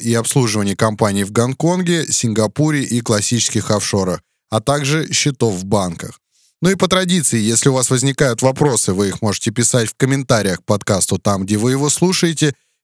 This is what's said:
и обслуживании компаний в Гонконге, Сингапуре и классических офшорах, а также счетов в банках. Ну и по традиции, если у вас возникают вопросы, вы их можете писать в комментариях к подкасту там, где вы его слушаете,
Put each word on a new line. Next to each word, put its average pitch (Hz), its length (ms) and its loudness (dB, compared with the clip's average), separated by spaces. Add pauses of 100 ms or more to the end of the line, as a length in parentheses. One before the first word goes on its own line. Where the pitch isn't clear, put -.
и 117 140 0
обслуживании 107 580 0
компаний 104 500 0
в 98 80 -8
Гонконге, 165 760 0
Сингапуре 120 760 0
и 120 180 -2
классических 110 680 0
офшорах, 95 520 0 (280)
а 110 120 -2
также 147 520 -2
счетов 120 400 0
в 92 120 -6
банках. 98 540 -4 (440)
Ну 180 80 4
и 196 40 0
по 180 120 2
традиции, 180 520 0
если 113 300 2
у 131 40 6
вас 131 180 0
возникают 131 500 0
вопросы, 131 520 2
вы 98 160 0
их - 120 -6
можете 110 300 -2
писать 113 380 0
в - 60 -12
комментариях 127 680 0
к - 40 -20
подкасту 98 540 0
там, 98 240 -2
где 104 140 0
вы 120 140 0
его 139 180 0
слушаете, 165 640 0 (280)